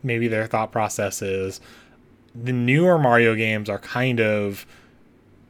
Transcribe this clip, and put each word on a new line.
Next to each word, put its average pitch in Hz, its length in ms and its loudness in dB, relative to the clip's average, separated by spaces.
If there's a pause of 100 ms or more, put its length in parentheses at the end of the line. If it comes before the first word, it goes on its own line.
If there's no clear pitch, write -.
maybe 117 260 -2
their 110 180 -2
thought 110 260 -4
process 104 500 -4
is 95 380 -6 (720)
the 120 180 -6
newer 143 460 4
Mario 117 380 4
games 107 340 -2
are 101 80 -4
kind 123 420 -2
of 104 460 -2 (840)